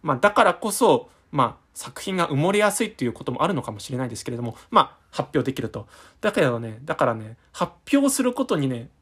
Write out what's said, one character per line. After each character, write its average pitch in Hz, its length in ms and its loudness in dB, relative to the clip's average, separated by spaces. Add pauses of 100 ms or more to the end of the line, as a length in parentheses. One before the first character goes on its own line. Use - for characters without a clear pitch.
ま 151 100 0
あ、 131 40 0
だ 202 120 4
か - 140 4
ら - 100 6
こ 214 180 -4
そ、 180 380 4 (220)
ま 123 280 0
あ、 - 140 -20
作 - 300 -14
品 190 120 -4
が 175 140 0
埋 143 60 -2
も 160 160 2
れ 202 80 2
や 208 120 4
す 214 120 -2
い 214 60 -2
っ - 20 -12
て - 140 -6
い - 20 0
う 113 60 -4
こ - 100 -14
と 131 80 -4
も 123 100 -4
あ 160 60 2
る 196 80 0
の 123 80 -4
か - 80 -8
も 104 80 -12
し - 120 -12
れ 123 60 -4
な 131 80 -4
い 113 40 -8
で 113 60 -12
す - 80 -12
け - 80 -8
れ 120 60 -6
ど 120 60 -6
も、 113 120 -8 (140)
ま 214 120 4
あ、 - 160 -2 (120)
発 - 240 -6
表 147 100 2
で 135 100 -2
き - 100 -8
る 110 60 -6
と。 - 180 -12 (340)
だ 208 100 2
け 208 100 0
ど 120 180 2
ね、 113 260 -10
だ 160 80 -6
か 147 120 2
ら 117 100 0
ね、 110 220 -14 (140)
発 - 220 -4 (180)
表 277 200 4
す 269 100 -2
る 247 120 2
こ 269 120 -2
と 202 100 0
に 143 120 0
ね 123 220 -6 (120)